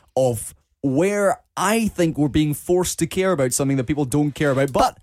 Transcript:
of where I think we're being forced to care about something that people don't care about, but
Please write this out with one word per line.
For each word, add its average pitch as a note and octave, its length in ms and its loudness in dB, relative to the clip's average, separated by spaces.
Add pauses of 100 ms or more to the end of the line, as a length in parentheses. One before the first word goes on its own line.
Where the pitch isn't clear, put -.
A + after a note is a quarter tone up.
(160)
of B2 380 -2 (280)
where F#3 600 0 (140)
I G#3 320 0
think E3 280 0
we're D3 120 2
being D3 260 0
forced F3 460 -2
to E3 80 -2
care F#3 240 0
about C3+ 200 0
something C#3 240 0
that B2+ 120 -2
people D3 160 -2
don't D3 280 0
care C#3+ 200 0
about, C3+ 200 0
but - 300 2